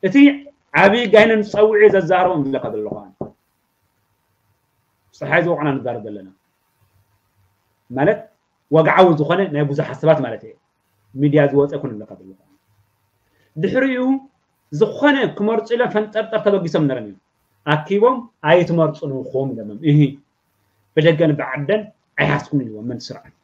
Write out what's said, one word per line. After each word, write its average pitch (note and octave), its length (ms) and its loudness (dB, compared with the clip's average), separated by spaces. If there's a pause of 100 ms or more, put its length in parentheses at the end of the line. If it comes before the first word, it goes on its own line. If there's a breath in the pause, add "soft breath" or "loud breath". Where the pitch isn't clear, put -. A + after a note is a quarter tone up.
እቲ F#3+ 120 -2 (580)
ዓብዪ G3 340 4
ጋይነን A3 400 6
ፀዊዒ G#3+ 340 2 (100)
ዘዛረቦም F3+ 500 0
ዝብለካ C3 280 -4
ዘለኹ። G#2+ 260 -8 (2250)
ፀሓይ D3+ 200 0
ዝወቕዕና D3+ 300 -2
ንዛረብ A#2 320 -6
ዘለና። G2+ 240 -14 (1600)
ማለት D#3 280 0 (520)
ወግዓዊ E3 420 4
ዝኾነ D3+ 340 -2
ናይ D3 180 -2
ብዙሓት C#3+ 320 -6
ሰባት D#3 240 2
ማለት A2+ 220 -8
እየ። A2 100 -20 (600)
ሚድያ C#3+ 300 2
ዝወፀ C#3+ 260 0
ይኩን C3+ 200 -10
ዝብለካ G#2+ 240 -16
ዘለኹ። F#2+ 240 -20 (1160)
ድሕሪኡ B3+ 480 -2 (680)
ዝኾነ G#3+ 460 0 (120)
ክመርፁ G#3+ 400 -4
ኢሎም A#3+ 220 -2
ፈንጠርጠር G#3+ 500 -4
ተበጊሶም E3+ 440 0
ነረን B2 200 -4
እዮም። G2+ 140 -18 (460)
ኣኪቦም G3+ 520 0 (260)
ኣይትመርፁን D#3+ 720 0
ኢኹም C3 340 -6
ኢሎም A2 200 -10 (120)
እሂ D3+ 180 4 (1000)
ብደገን D#3+ 360 4
ብዓደን C#3+ 480 -4 (360)
ኣይሓስኩም C#3+ 420 -2
ኢልዎም A2+ 260 -10
መን A#2+ 140 -8
ስርዓት። - 340 -18 (100)